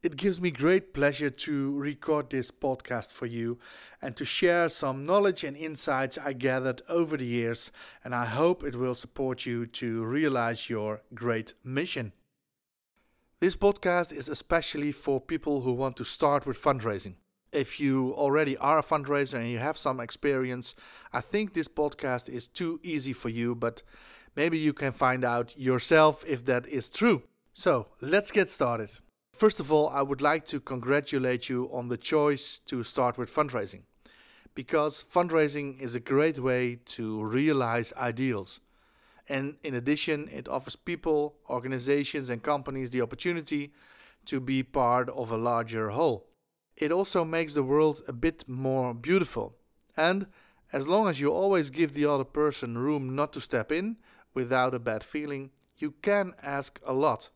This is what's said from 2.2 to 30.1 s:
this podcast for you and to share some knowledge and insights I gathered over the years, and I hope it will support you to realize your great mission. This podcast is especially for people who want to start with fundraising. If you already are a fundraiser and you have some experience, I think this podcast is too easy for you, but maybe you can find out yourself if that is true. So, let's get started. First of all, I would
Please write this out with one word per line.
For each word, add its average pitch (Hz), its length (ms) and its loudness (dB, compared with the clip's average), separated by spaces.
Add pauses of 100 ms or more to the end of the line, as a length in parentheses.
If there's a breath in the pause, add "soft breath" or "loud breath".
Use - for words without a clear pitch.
this 127 200 -2
podcast - 640 -4
for - 140 -8
you 117 320 -4 (420 loud breath)
and 135 160 -6
to 147 80 -6
share 170 460 4
some 135 340 -4
knowledge 190 400 2
and 143 100 -6
insights 143 640 -2
I 143 160 -4
gathered 127 560 0
over 165 300 2
the 127 80 -4
years, 117 440 -2 (320 loud breath)
and 123 120 -6
I 120 100 0
hope 151 400 2
it 131 120 -6
will 127 180 0
support 131 500 -4
you 120 220 -4
to 113 360 -4
realize 120 680 0
your 107 320 -4 (120)
great 117 380 -2 (100)
mission. 131 520 -4 (1300)
This 185 160 2
podcast 180 540 2
is - 200 -8
especially 151 600 -2
for 135 300 -2
people 147 400 -2
who 127 140 0
want 131 240 -2
to 120 80 -6
start 143 400 2
with 131 120 -4
fundraising. 107 580 0 (360)
If 143 260 -2
you 135 360 2
already 143 420 2
are 147 220 2
a 147 40 2
fundraiser 143 520 0
and 117 160 -4
you 120 80 -4
have 143 180 -2
some 131 240 -2
experience, 127 720 -4 (380 loud breath)
I - 80 -2
think 208 320 -4
this 160 160 -2
podcast 143 580 -2
is 123 220 -10
too 170 340 -4
easy 143 300 -4
for 120 160 -6
you, 117 260 -2
but 117 280 -4 (520 loud breath)
maybe 160 220 0
you 156 160 2
can 135 200 -2
find 127 340 2
out 120 320 -2
yourself 147 680 4
if 127 200 -4
that 123 200 2
is 139 220 -4
true. 208 360 2 (280)
So, 127 360 0 (120)
let's 170 300 2
get 190 180 2
started. 117 440 -2 (400)
First 214 260 4
of 147 140 0
all, 151 160 6
I 139 140 0
would 139 180 -2